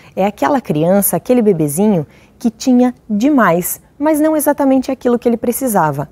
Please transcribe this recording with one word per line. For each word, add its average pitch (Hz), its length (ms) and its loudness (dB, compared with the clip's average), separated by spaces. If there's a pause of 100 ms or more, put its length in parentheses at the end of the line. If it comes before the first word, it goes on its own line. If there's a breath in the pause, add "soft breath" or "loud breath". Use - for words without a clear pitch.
(140 loud breath)
é 190 100 -2
aquela 269 380 -2
criança, 180 540 0
aquele 247 260 0
bebezinho 170 640 0 (320 soft breath)
que 233 120 -2
tinha 247 440 0 (140)
demais, 208 760 0 (160)
mas 302 200 0
não 311 160 0
exatamente 277 560 0
aquilo 247 280 -2
que 247 100 -4
ele 233 80 2
precisava. 202 760 -2